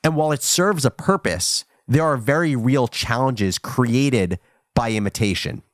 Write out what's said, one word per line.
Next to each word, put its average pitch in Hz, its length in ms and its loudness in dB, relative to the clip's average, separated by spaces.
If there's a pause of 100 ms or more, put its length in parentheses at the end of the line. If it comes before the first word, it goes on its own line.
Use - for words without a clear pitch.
And 160 120 0
while 151 160 2
it 143 120 -2
serves 180 420 0
a 123 60 4
purpose, - 720 -2 (220)
there 151 180 2
are 147 120 2
very 143 380 0
real 123 320 2
challenges 120 680 -2
created 120 800 0 (380)
by 117 160 0
imitation. 101 720 -2 (100)